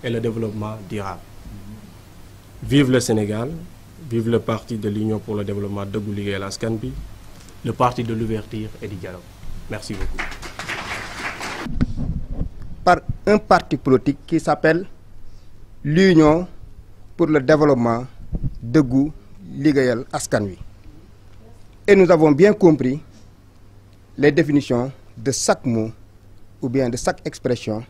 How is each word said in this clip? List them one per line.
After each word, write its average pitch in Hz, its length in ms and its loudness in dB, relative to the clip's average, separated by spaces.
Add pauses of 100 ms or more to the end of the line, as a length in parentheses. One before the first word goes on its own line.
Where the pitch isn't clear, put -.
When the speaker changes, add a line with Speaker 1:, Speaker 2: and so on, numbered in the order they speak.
Speaker 1:
et 127 60 -4
le 117 100 -2
développement 110 560 -4 (120)
durable. 98 320 -8 (1400)
Vive 131 280 4
le 127 100 4
Sénégal, 110 500 -2 (600)
vive 113 180 -2
le 117 120 2
parti 113 360 -6
de 104 120 -4
l'Union 107 300 -2
pour 107 160 -8
le 104 100 -4
développement 101 420 -6
Dëggu 104 280 -6
Liggéeyal 101 280 -6
Askan 110 400 -6
Wi, 127 100 -8 (720)
le 120 80 -2
parti 123 320 0
de 113 80 -4
l'ouverture 110 560 -6 (140)
et 107 60 -10
du 101 80 -10
dialogue. 90 240 -12 (500)
Merci 107 240 -8
beaucoup. - 300 -4 (2500)
Speaker 2:
Par 175 140 4 (280)
un 208 120 4
parti 175 400 2
politique 139 480 2
qui 165 120 0
s'appelle 160 480 0 (960)
l'Union 160 600 6 (720)
pour 170 120 2
le 151 120 4
développement 127 680 4 (560)
Dëggu 131 480 2 (460)
Liggéeyal 135 560 2
Askan 135 320 -2
Wi. 92 140 -8 (1300)
Et 202 100 8
nous 180 140 8
avons 160 220 8
bien 180 200 6
compris 151 480 4 (1160)
les 147 140 6
définitions 139 600 2 (240)
de 117 160 -4
chaque - 320 0
mot 113 260 0 (680)
ou 135 80 -4
bien 127 200 0
de 120 80 -4
chaque - 280 -4
expression 117 640 -4